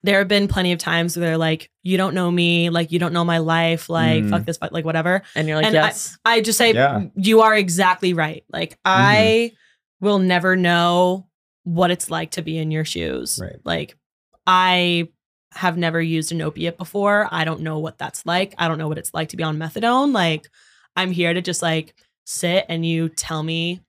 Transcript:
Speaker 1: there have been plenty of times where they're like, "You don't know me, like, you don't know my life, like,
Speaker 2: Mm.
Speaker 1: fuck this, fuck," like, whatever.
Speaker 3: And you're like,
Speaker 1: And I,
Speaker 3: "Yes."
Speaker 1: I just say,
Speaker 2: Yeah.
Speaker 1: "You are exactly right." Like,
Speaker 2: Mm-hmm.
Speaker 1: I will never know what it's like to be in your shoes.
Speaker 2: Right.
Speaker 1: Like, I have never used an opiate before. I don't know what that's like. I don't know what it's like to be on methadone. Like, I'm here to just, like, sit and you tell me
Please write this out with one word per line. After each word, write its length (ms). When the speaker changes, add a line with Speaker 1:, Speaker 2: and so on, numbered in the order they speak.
Speaker 1:
there 180
have 100
been 180
plenty 240
of 80
times 380
where 100
they're 100
like, 320
"You 140
don't 160
know 180
me, 380
like, 240
you 60
don't 120
know 140
my 140
life, 500
like, 340
Speaker 2:
Mm. 60
Speaker 1:
fuck 160
this, 120
fuck," 140
like, 140
whatever. 380
Speaker 3:
And 100
you're 120
like, 80
Speaker 1:
And 120
I, 100
Speaker 3:
"Yes." 360
Speaker 1:
I 160
just 180
say, 160
Speaker 2:
Yeah. 420
Speaker 1:
"You 260
are 120
exactly 600
right." 380
Like, 200
Speaker 2:
Mm-hmm. 140
Speaker 1:
I 680
will 200
never 360
know 720
what 260
it's 180
like 220
to 100
be 160
in 140
your 140
shoes. 560
Speaker 2:
Right. 240
Speaker 1:
Like, 320
I 600
have 260
never 240
used 300
an 100
opiate 360
before. 520
I 140
don't 180
know 180
what 180
that's 280
like. 320
I 120
don't 80
know 100
what 120
it's 140
like 160
to 80
be 60
on 140
methadone. 560
Like, 340
I'm 160
here 220
to 80
just, 200
like, 320
sit 440
and 160
you 240
tell 340
me 460